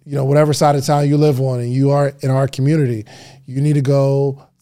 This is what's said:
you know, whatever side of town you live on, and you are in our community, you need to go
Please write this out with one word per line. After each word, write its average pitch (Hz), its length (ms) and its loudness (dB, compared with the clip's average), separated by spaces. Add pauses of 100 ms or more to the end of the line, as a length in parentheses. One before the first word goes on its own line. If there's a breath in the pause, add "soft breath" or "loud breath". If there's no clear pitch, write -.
you 143 100 -10
know, 135 100 -2
whatever 147 280 2
side 147 240 2
of 135 100 -4
town 147 220 0
you 147 80 2
live 147 240 2
on, 131 180 -4
and 120 140 -6
you 139 180 0
are 143 300 0
in 135 100 -2
our 135 160 0
community, 131 580 -2 (420 loud breath)
you 131 140 -6
need 147 140 0
to 143 80 0
go 139 580 0 (220 loud breath)